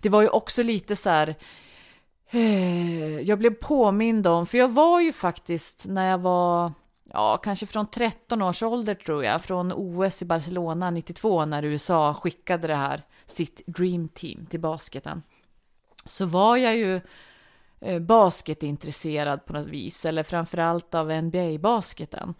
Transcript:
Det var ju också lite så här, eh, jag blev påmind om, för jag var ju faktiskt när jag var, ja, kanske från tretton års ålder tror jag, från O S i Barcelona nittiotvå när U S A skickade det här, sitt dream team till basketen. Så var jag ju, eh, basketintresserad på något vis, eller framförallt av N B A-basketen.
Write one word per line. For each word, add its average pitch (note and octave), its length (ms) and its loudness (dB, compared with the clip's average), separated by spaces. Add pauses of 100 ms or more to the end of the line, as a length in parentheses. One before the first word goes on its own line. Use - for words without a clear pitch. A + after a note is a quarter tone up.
Det G#3+ 80 2
var G#3+ 120 6
ju A3 60 8
också - 360 0
lite G#3+ 320 -2
så - 140 -2
här, D#3 260 2 (920)
eh, F3 920 0
jag G3+ 200 0
blev A#3 140 4
påmind A3 720 2
om, E3+ 180 4
för A#3+ 120 -2
jag B3+ 140 6
var E4 280 6
ju E4 140 2
faktiskt - 760 -6
när F#3+ 220 0
jag F#3 80 2
var, F3 540 2 (320)
ja, - 340 0
kanske G3+ 280 -6
från G#3+ 220 -4
tretton A3+ 540 -4
års F#3 220 -2
ålder A3+ 320 -2
tror D3 280 -4
jag, A#2 180 0
från F3+ 320 -4
O F3+ 300 -4
S F#3+ 180 -2
i F3+ 40 -10
Barcelona E3+ 680 -2
nittiotvå E3+ 540 -2
när D3+ 180 -4
U D3+ 120 -2
S D3 140 -6
A D3+ 240 4
skickade - 540 -4
det D3+ 80 0
här, C#3 280 -2 (220)
sitt - 400 -8
dream F3 420 -2
team - 380 -14
till E3 140 -8
basketen. D#3 640 -6 (840)
Så - 200 -6
var G3 320 4
jag A#3 200 2
ju, F#3+ 240 0 (760)
eh, F3 200 -4
basketintresserad D3+ 1500 0
på - 80 -12
något D3 140 -6
vis, C#3+ 380 -8
eller D#3+ 180 0
framförallt E3+ 720 -2
av D#3+ 160 -2
N D#3+ 180 -2
B E3+ 260 -2
A-basketen. F3+ 840 -2